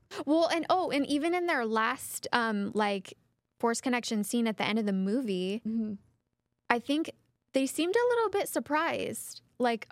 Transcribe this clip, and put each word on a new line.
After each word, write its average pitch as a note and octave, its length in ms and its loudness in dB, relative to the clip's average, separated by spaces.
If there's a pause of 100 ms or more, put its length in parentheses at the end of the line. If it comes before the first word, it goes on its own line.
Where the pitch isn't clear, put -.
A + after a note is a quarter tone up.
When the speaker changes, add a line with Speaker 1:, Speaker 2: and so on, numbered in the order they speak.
(260)
Speaker 1:
Well, D#4+ 220 4
and, D#4 220 0
oh, F4 200 2
and C#4 160 0
even D4 280 0
in F4+ 120 0
their C#4+ 200 0
last, A3 680 -4
um, A3 420 0
like, G3+ 400 -2 (440)
Force A#3 240 0
connection A#3+ 420 0
scene A#3 220 0
at A3 100 0
the - 80 -2
end G#3+ 140 2
of A3 80 0
the G3+ 60 2
movie, G3 760 0
Speaker 2:
Mm-hmm. A3 260 -4 (760)
Speaker 1:
I A#3+ 80 4
think D4 320 -2 (420)
they C4+ 140 4
seemed E4+ 300 0
a A#4+ 120 4
little A#4 220 2
bit F#4+ 180 0
surprised. C#4+ 920 -4 (160)
Like, A#3 340 0